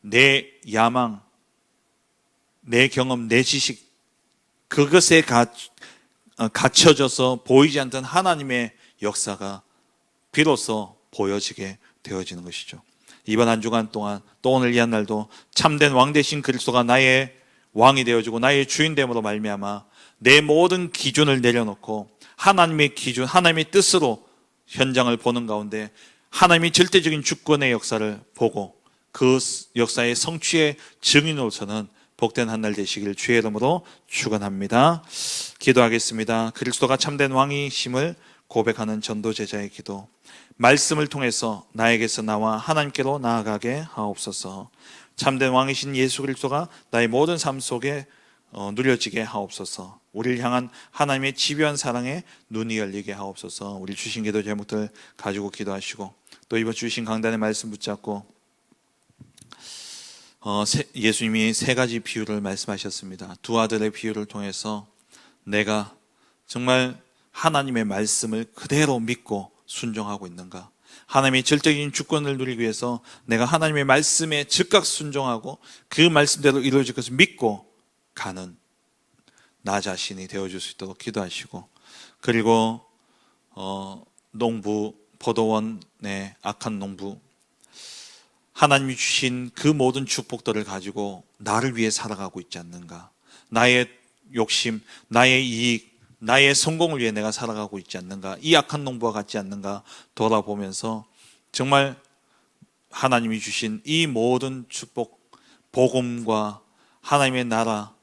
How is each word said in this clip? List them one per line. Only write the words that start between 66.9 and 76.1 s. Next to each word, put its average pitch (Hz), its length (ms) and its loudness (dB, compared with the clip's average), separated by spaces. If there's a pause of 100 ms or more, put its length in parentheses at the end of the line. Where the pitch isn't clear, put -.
하나님의 139 540 0
말씀을 107 600 -2 (100)
그대로 143 460 0
믿고 110 500 -6 (140)
순종하고 104 640 -8
있는가? 90 420 -18 (380)
하나님의 131 380 2
절대적인 147 480 2
주권을 143 440 -4
누리기 127 240 -6
위해서 117 400 -4 (240)
내가 117 220 2
하나님의 156 380 2
말씀에 147 600 2
즉각 180 400 2
순종하고 135 720 -4 (300)
그 - 140 2
말씀대로 147 580 4